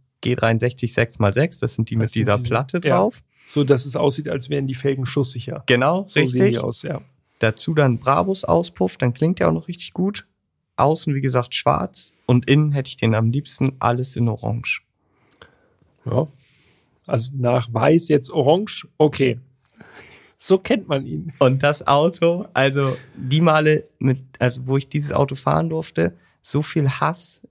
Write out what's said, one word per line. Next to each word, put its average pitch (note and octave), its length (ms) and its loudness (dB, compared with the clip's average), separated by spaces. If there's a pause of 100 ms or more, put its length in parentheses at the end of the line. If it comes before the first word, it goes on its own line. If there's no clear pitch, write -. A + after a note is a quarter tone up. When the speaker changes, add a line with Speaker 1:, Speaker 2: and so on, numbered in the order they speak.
(200)
Speaker 1:
G A#2+ 160 -2
dreiundsechzig A#2 580 0
sechs - 240 0
mal G2+ 160 2
sechs. D3 260 -2
Das A#2 160 -4
sind A2+ 140 -2
die A#2 60 -6
Speaker 2:
Das A2+ 60 -2
Speaker 1:
mit A2 100 -2
Speaker 2:
sind - 100 -2
Speaker 1:
dieser G#2 160 2
Speaker 2:
diese, A#2+ 120 -4
Speaker 1:
Platte C3 340 -2
Speaker 2:
ja. D#3 140 2
Speaker 1:
drauf. G3+ 260 -2 (240)
Speaker 2:
So, D3 160 0
dass C3 220 2
es C3 100 -8
aussieht, C#3+ 340 0
als B2+ 200 -6
wären C#3 180 -2
die C3+ 80 -4
Felgen C3 300 -2
schusssicher. - 600 -4
Speaker 1:
Genau, C#3+ 380 2
Speaker 2:
So F#3+ 100 -14
sehen D3 100 4
Speaker 1:
richtig. B2+ 280 2
Speaker 2:
die A#2 80 0
aus, B2 240 -6
ja. - 180 -8 (380)
Speaker 1:
Dazu A2+ 340 -2
dann C3+ 260 2
Brabus-Auspuff, E3+ 960 0
dann B2 160 0
klingt E3+ 260 -2
der E3+ 100 2
auch D#3+ 40 2
noch D#3+ 140 -6
richtig - 260 -12
gut. F#3+ 320 -4 (500)
Außen, D3+ 380 0
wie C3+ 80 -4
gesagt, B2+ 340 -2
schwarz - 560 -2 (140)
und B2 240 2
innen D3 220 4
hätte C#3 180 -2
ich - 60 -14
den A2+ 200 2
am A2+ 160 2
liebsten C3+ 480 -2
alles B2 360 -2
in A#2+ 120 0
orange. A2+ 540 -4 (1200)
Speaker 2:
Ja, A#2+ 220 0 (800)
also B2 300 -2
nach B2 360 0
weiß D3 380 2
jetzt C3+ 220 2
orange, E3 560 2 (100)
okay. C3+ 420 2 (1000)
So F#3+ 200 2
kennt G3 300 -2
man C#3+ 180 0
ihn. D#3 340 -8
Speaker 1:
Und C3+ 240 4
das D3 220 0
Auto, E3+ 680 2
also C3+ 440 2 (180)
die C3 240 0
Male, D#3 480 4 (120)
mit, C3 200 0 (200)
also B2 280 0
wo C3+ 100 0
ich C#3 120 -6
dieses D3 220 -4
Auto C#3 240 0
fahren D#3 340 0
durfte, E3 480 -2 (240)
so - 200 -4
viel D3 280 -2
Hass - 600 -4